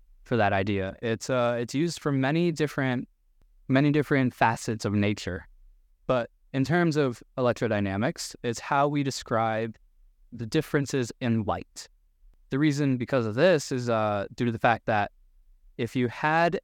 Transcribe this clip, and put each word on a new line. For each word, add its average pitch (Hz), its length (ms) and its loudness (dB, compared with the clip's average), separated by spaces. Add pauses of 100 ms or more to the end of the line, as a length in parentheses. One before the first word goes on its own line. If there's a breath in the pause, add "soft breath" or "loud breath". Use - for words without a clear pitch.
(220)
for - 140 -2
that 101 160 4
idea. 98 500 0
It's, 113 260 -4
uh, 120 320 0
it's 120 140 -6
used 160 260 -2
for 151 120 -2
many 151 400 0
different, 139 560 -2 (600)
many 139 220 4
different 139 440 2
facets 117 500 0
of 104 100 0
nature. 101 540 -2 (580)
But 123 240 0 (220)
in 135 120 0
terms 165 320 2
of 135 260 0 (140)
electrodynamics, 110 1040 0
it's 117 180 -4
how 143 280 0
we 147 140 -2
describe 113 760 -2 (560)
the 117 140 -10
differences 139 760 -2
in 113 240 0
light. - 440 -6 (600)
The 135 80 -2
reason 143 380 2
because 123 300 0
of 107 80 -4
this 151 380 4
is, 123 180 -2
uh, 107 440 0
due 120 100 -2
to 120 80 2
the 113 60 -6
fact 117 280 2
that 104 240 0 (680)
if 120 200 -4
you 123 100 2
had 160 580 0